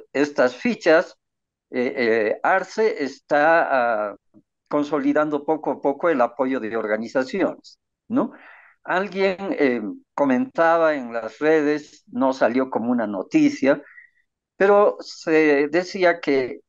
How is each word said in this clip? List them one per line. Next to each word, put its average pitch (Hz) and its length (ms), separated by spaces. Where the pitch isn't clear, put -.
estas 135 440
fichas, - 600
eh, 127 260
eh, 113 460
Arce 185 640
está, 135 1040
ah, 101 60
consolidando 147 760
poco 156 260
a 127 100
poco 143 280
el 151 120
apoyo 127 380
de 110 180
organizaciones, 117 1000
¿no? 170 240
Alguien, 190 540
eh, 127 220
comentaba 151 800
en 123 180
las 113 260
redes, 151 680
no 131 260
salió 131 380
como 117 200
una 120 160
noticia, 135 760
pero 202 440
se 151 680
decía 175 520
que 131 480